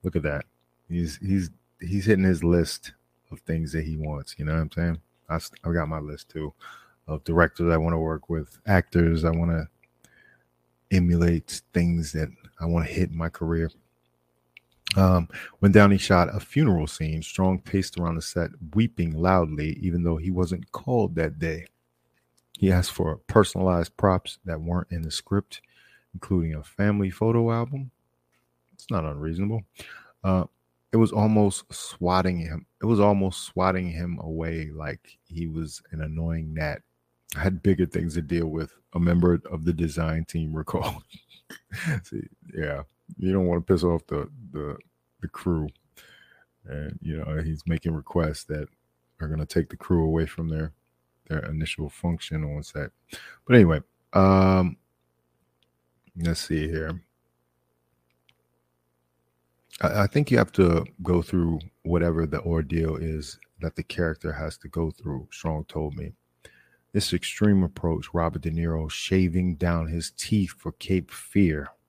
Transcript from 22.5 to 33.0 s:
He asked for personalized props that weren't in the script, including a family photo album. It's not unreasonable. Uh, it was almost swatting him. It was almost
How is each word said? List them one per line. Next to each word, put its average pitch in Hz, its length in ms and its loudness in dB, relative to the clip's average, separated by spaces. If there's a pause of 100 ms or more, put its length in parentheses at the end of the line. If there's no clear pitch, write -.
He 95 120 4
asked 90 200 2
for 80 240 -4 (120)
personalized 92 680 2
props - 480 2
that 82 160 -6
weren't 85 320 -4
in 87 100 -4
the 80 80 -6
script, - 520 -4 (520)
including 85 420 -2
a 76 80 -10
family 101 460 0
photo 117 420 2
album. 127 380 -4 (840)
It's - 180 -14
not 87 140 -2
unreasonable. 82 580 -4 (640)
Uh, 92 180 2 (480)
it 113 60 4
was 113 160 6
almost 107 600 2
swatting 90 640 0
him. 82 280 -8 (160)
It - 40 -4
was 110 140 4
almost 101 440 2